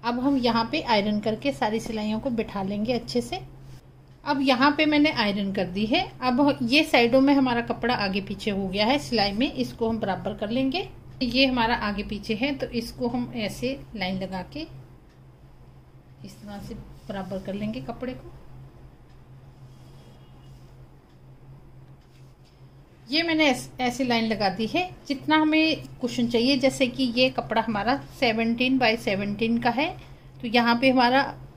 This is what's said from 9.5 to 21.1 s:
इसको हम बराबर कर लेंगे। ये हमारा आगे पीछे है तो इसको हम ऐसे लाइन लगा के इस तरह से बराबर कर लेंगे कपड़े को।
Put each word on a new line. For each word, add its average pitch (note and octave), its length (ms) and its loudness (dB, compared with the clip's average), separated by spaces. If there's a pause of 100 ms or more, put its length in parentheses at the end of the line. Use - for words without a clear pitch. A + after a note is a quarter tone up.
इसको A#3+ 360 -4
हम A3+ 100 -2
बराबर G3 340 -4
कर G#3 160 -8
लेंगे। C4+ 380 -2 (360)
ये B3+ 220 4
हमारा A#3+ 320 2
आगे G#3 280 -4
पीछे G#3 300 -6
है C#4 200 -2
तो C4+ 140 -6
इसको A#3+ 380 -6
हम B3 300 -4
ऐसे A#3+ 420 -6 (160)
लाइन F#3+ 220 -4
लगा F#3 300 -6
के D#4 180 -12 (1600)
इस F#3+ 100 -18
तरह G3+ 240 -16
से G3+ 160 -12 (320)
बराबर F#3+ 320 -6
कर F#3+ 140 -8
लेंगे G#3+ 280 -6
कपड़े B3 320 -10
को। - 180 -16 (4000)